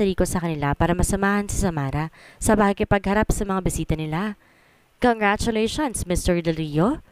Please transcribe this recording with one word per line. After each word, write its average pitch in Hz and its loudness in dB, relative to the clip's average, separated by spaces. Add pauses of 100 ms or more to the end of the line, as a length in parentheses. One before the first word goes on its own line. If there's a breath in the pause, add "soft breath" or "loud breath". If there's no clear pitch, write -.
Rico 190 2
sa 180 0
kanila 151 -2
para 170 2
masamahan 196 0
si - -6
Samara 156 -2 (320 loud breath)
sa 220 4
pakikipagharap 202 2
sa - -2
mga 196 -2
bisita 156 -4
nila. 165 -4 (640 soft breath)
"Congratulations, 220 0
Mister 175 0
Del 165 -2
Rio." 160 0